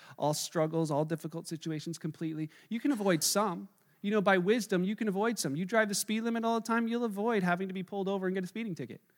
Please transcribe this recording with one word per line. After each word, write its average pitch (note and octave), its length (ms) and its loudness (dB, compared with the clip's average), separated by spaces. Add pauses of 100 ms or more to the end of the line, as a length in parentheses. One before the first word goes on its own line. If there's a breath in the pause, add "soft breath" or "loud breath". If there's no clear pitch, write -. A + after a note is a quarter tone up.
(180 loud breath)
all D3 160 2
struggles, D#3 560 0
all D3+ 160 2
difficult D#3 420 -6
situations D#3+ 480 -6
completely. D#3 540 -6 (180 loud breath)
You A3+ 120 -4
can C#4+ 120 2
avoid G3 320 4
some. G3+ 440 0 (340 soft breath)
You G3+ 80 0
know, G#3+ 100 4
by F#3+ 180 6
wisdom, F#3+ 460 2
you G#3 100 0
can A3 140 -2
avoid G3+ 300 0
some. C#3 180 -2
You F#3 80 -2
drive A3 240 2
the G3+ 60 -2
speed G#3+ 260 -2
limit A#3 240 -2
all A3+ 160 2
the A3+ 60 -6
time, A#3 200 2
you'll A#3+ 180 -2
avoid G#3+ 380 0
having F3+ 240 0
to F#3 80 -6
be F#3+ 80 -4
pulled G3 240 -6
over F#3+ 200 0
and F#3 80 0
get F#3+ 100 -2
a - 20 -6
speeding A3 280 -6
ticket. - 260 -10 (180 soft breath)